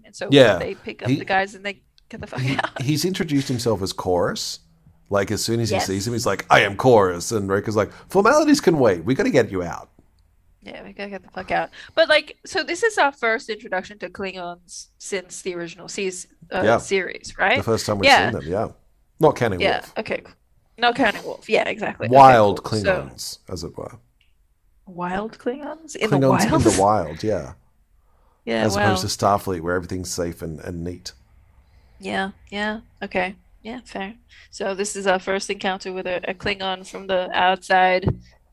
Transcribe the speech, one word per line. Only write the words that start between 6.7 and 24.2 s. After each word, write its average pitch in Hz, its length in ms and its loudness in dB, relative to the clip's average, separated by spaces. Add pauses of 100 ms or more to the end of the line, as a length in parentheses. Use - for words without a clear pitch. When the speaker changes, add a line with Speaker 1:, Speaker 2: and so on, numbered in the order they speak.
Speaker 2:
Chorus." 95 540 4
And 101 180 -4
Riker's 101 280 0
like, 101 160 0 (160)
"Formalities 294 520 4
can 160 200 4
wait. 92 240 4
We 120 100 2
gotta - 160 0
get 113 220 2
you 92 100 -4
out." - 260 -10 (720)
Speaker 1:
Yeah, - 220 -16
we 196 80 -20
gotta 202 180 -12
get 190 120 -12
the 190 80 -20
fuck 185 220 -8
out. 165 180 -2 (240)
But, 320 160 4
like, 302 340 0
so - 200 -4
this 339 180 -4
is 427 160 0
our 285 140 4
first 226 360 -2
introduction 208 520 -8
to 180 100 -10
Klingons 180 800 -12 (100)
since - 440 -8
the 180 120 -6
original 170 340 -10
seas-, 185 380 -6 (260)
uh, 185 100 -2
Speaker 2:
Yeah. 214 160 4
Speaker 1:
series, - 600 -4
right? 208 180 2
Speaker 2:
The - 60 -2
first - 240 0
time 104 120 0
we've 262 120 4
Speaker 1:
Yeah. 196 200 6
Speaker 2:
seen 95 100 -4
them, 76 100 -10
yeah. 98 180 -2 (500)
Not 156 180 4
counting 104 240 0
Speaker 1:
Yeah, 180 200 0
Speaker 2:
Worf. - 180 -20
Speaker 1:
okay. 208 240 -8 (560)
Not 240 180 2
counting 202 280 0
Worf. - 240 -12
Yeah, 220 200 2
exactly. - 400 -6
Okay, 123 80 2
Speaker 2:
Wild 123 480 10
Speaker 1:
cool. 110 160 -2
So 101 60 -4
Speaker 2:
Klingons, - 520 -4 (120)
as 85 140 -8
it 73 120 -12
were. - 220 -14 (880)